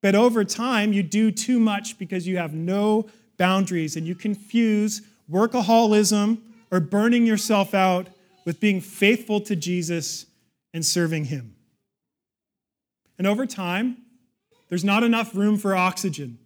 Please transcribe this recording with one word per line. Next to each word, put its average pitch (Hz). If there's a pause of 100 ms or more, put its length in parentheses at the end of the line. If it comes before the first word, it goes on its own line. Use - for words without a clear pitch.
But 196
over 226
time, 220
you 196
do 214
too 240
much 208
because 180
you 185
have 165
no 202 (280)
boundaries 180
and 160
you 180
confuse 214 (280)
workaholism 214 (340)
or 180
burning 226
yourself 208
out 185 (380)
with 170
being 202
faithful 208
to 208
Jesus 170 (460)
and 165
serving 165
him. 127 (1600)
And 185
over 220
time, 196 (720)
there's 175
not 202
enough 226
room 208
for 196
oxygen. 180